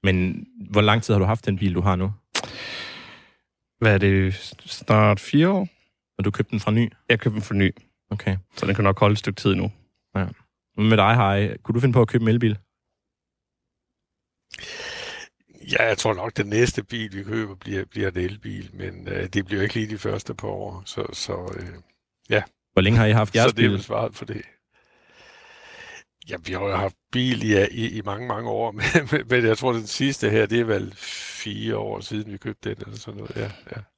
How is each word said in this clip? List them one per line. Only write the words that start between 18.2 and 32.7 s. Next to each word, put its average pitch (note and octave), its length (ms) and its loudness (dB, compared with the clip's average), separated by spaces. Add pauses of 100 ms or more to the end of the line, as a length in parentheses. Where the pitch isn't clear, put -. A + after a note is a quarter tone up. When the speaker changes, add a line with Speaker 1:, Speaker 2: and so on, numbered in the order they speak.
Speaker 3:
men, F#2 340 -12
øh, F#2 200 -6
det G2 180 -2
bliver G2 160 -4
ikke G#2 120 -2
lige A2 160 -2
de G#2+ 80 -8
første G2+ 360 -6
par - 140 -10
år, G2 380 -10
så, - 280 -8
så, F#2 460 -8
øh, F#2 80 -12 (640)
ja. G#2 140 2 (300)
Speaker 1:
Hvor F#2+ 80 4
længe A2 180 4
har A2+ 60 6
I G#2+ 60 4
haft G#2+ 220 2
Speaker 3:
<laughs> - 20 0
Så A2+ 40 4
Speaker 1:
jeres A#2+ 140 6
Speaker 3:
det G#2 60 -6
er A#2+ 40 6
Speaker 1:
bil? G#2 80 4
Speaker 3:
vel G2 120 -2
svaret A2 300 -4
på - 120 -14
det. G#2 160 -8 (1900)
Ja, - 60 -8 (100)
vi F#2 80 -8
har F#2 60 -6
jo G2 160 -2
haft F#2+ 200 -2 (160)
bil B2 400 0
i, G2+ 200 6
i, A2+ 260 -6
i G#2+ 80 -8
mange, G#2 220 -8
mange A#2 220 -6
år, G#2+ 240 -2
<laughs> G#2 40 -12
men, A2 60 -4 (280)
men, D3+ 180 0
men B2 160 4
jeg A2 120 4
tror, C3 160 0
den A2+ 140 -4
sidste C3+ 420 -2
her, A2 160 4
det A2 140 0
er A#2+ 60 2
vel G2 320 -2
fire A2 800 -8
år G#2 220 -6
siden, G#2+ 320 -8
vi G2+ 60 -12
købte - 320 -10
den, G#2 160 -8